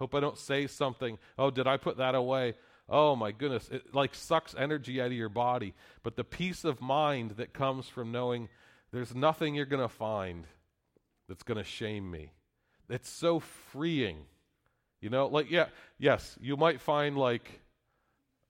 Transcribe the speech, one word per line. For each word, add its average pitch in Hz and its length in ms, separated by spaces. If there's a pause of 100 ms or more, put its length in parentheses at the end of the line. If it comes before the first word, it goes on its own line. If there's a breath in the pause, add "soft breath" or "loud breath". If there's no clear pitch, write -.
Hope 131 120
I 143 60
don't 143 180
say 139 300
something. 123 540 (180 soft breath)
Oh, 135 140
did 127 160
I 135 80
put 147 220
that 127 180
away?" 127 380 (340 soft breath)
Oh, 147 260
my 110 160
goodness. 120 380
It, 123 260
like, 139 200
sucks - 420
energy 131 440
out 123 80
of 127 40
your 117 160
body. 117 460 (280 loud breath)
But - 140
the 123 80
peace 175 400
of 147 160
mind 135 520
that 104 200
comes 135 340
from 117 240
knowing 120 380 (420 soft breath)
there's 120 240
nothing 151 400
you're 147 120
gonna 131 240
find 95 560 (840)
that's 95 140
gonna 107 200
shame 104 480
me. 78 220 (560)
It's 123 200
so 170 320
freeing. 131 840 (720)
You 104 100
know, 131 160
like, 143 240
yeah, 165 180 (300 loud breath)
yes, - 420
you 139 160
might 151 240
find, 147 360
like, 123 440 (880)